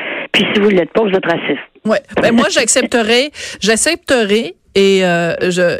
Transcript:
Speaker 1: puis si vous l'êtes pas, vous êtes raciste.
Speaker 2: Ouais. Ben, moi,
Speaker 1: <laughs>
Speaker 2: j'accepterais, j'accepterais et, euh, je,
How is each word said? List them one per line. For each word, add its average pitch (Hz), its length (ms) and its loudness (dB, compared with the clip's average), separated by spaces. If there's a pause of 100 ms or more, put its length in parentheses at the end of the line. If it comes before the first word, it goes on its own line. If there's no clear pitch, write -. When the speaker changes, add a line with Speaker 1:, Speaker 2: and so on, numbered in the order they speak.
(320)
Speaker 1:
puis 202 120 0 (100)
si 208 60 0
vous 202 80 4
l'êtes 180 240 2
pas, 220 100 0
vous 208 80 0
êtes 185 160 0
raciste. 156 320 -2 (260)
Speaker 2:
Ouais. 214 140 0 (240)
Ben, 233 100 2
moi, 233 160 4
Speaker 1:
<laughs> - 20 -4
Speaker 2:
j'accepterais, 247 800 0 (300)
j'accepterais 226 920 0 (220)
et, 196 280 4
euh, 170 280 0 (180)
je, 175 300 0